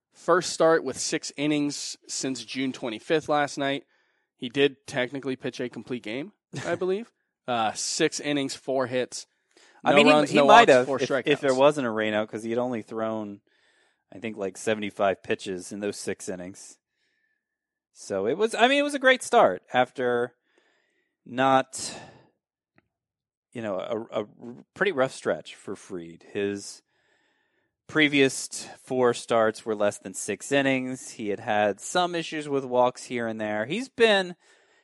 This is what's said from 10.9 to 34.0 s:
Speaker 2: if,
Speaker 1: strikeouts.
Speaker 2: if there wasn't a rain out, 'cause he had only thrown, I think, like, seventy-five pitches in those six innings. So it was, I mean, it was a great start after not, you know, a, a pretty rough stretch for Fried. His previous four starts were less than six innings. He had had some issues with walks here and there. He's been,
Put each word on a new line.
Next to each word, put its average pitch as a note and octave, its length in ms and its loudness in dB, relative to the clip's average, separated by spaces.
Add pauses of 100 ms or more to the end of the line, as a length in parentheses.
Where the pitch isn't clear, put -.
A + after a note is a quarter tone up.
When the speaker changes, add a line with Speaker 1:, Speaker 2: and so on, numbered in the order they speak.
Speaker 2:
if, B2+ 80 -2
Speaker 1:
strikeouts. C3+ 180 0
Speaker 2:
if D3 140 2
there C3+ 140 4
wasn't C#3+ 320 4
a A#2 40 -2
rain G#2+ 240 -2
out, G#2+ 160 0
'cause A2 120 -8
he A2+ 80 -6
had A#2 80 -2
only B2 240 -4
thrown, A2 580 -6 (720)
I F#2+ 40 -16
think, G#2+ 180 -8
like, G2 200 -6
seventy-five G#2 640 0
pitches F#2+ 480 -6
in G2+ 100 -10
those G2+ 180 -6
six - 320 -8
innings. F2+ 480 -14 (1120)
So G2 340 -6
it C#3 100 0
was, A3 180 -2
I A3 140 4
mean, C#4 100 4
it C#4+ 40 2
was D4 120 -2
a C#4 40 -4
great B3+ 240 4
start C#3 400 4 (100)
after B2 640 0 (880)
not, C3 720 0 (1600)
you A#2+ 100 -12
know, G#2+ 500 -6
a, G#2+ 100 -4
a G#2+ 40 -6 (480)
pretty F#3+ 180 0
rough C3 200 0
stretch - 420 -6
for - 200 -12
Fried. E2+ 560 -14
His G2+ 520 -6 (1040)
previous C#3+ 800 0 (140)
four B2+ 320 2
starts A2 500 0
were A2+ 100 -2
less G#2 220 0
than F#2+ 160 -14
six - 400 -8
innings. C3 600 -2
He A2 160 -8
had G2+ 120 -4
had G#2 400 0
some F3 340 -2
issues D#3 340 -6
with C#3 180 -2
walks B2 380 2
here A#2+ 240 -6
and A2 120 -8
there. G#2+ 240 -4
He's G#3 240 -8
been, G3 480 2 (480)